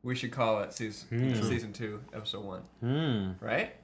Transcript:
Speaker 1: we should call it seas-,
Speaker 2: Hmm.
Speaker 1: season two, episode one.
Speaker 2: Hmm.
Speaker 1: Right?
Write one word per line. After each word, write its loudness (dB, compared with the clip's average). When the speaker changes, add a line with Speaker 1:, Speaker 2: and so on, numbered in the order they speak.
Speaker 1:
we 0
should -2
call 4
it -4
seas-, -6
Speaker 2:
Hmm. 2
Speaker 1:
season 0
two, -6
episode -6
one. -8
Speaker 2:
Hmm. 2
Speaker 1:
Right? 0